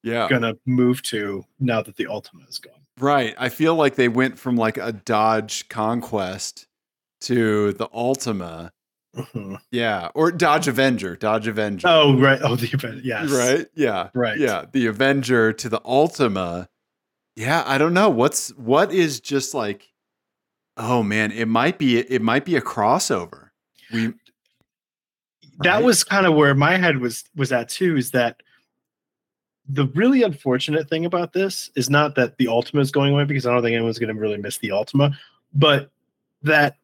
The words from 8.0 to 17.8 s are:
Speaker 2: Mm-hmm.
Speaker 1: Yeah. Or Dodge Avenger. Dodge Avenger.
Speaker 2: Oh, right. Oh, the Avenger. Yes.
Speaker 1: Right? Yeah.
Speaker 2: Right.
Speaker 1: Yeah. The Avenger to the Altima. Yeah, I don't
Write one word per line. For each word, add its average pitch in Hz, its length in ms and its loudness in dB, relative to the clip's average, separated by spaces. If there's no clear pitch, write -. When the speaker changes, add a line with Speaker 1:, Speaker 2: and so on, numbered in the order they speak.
Speaker 2:
Mm-hmm. 104 380 -12
Speaker 1:
Yeah. 107 440 -4
Or 160 180 2
Dodge 151 360 2
Avenger. 117 480 0
Dodge 110 300 -2
Avenger. 104 420 -4
Speaker 2:
Oh, 151 300 6
right. 139 240 4
Oh, 120 140 0
the 117 160 -4
Avenger. 123 320 -6
Yes. 131 260 -4
Speaker 1:
Right? 127 440 2
Yeah. 101 380 0
Speaker 2:
Right. 120 260 -2
Speaker 1:
Yeah. 110 340 -2
The 123 140 0
Avenger 120 640 2
to 117 160 -8
the 110 120 -4
Altima. 101 880 0
Yeah, 135 280 -2
I 135 140 0
don't 165 160 2